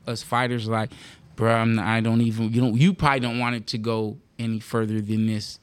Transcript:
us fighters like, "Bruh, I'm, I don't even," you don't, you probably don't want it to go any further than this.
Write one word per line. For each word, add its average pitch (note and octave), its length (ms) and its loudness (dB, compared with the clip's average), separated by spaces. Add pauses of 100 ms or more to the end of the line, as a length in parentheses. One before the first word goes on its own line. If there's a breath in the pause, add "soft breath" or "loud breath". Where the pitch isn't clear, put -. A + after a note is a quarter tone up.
us A#2 160 -6
fighters A#2+ 440 0
like, A2 220 -2 (460 loud breath)
"Bruh, A2+ 260 4
I'm, A2+ 180 4
I A2 220 2
don't A2+ 200 2
even," A2+ 300 0
you A#2 100 2
don't, A#2 160 2
you F3+ 160 6
probably C#3 280 2
don't A#2+ 180 -4
want A#2+ 160 -2
it A2 120 -8
to A#2 100 -6
go A2 400 -4 (220)
any A2+ 200 -4
further A2 400 -2
than A2 280 0
this. G#2+ 360 -6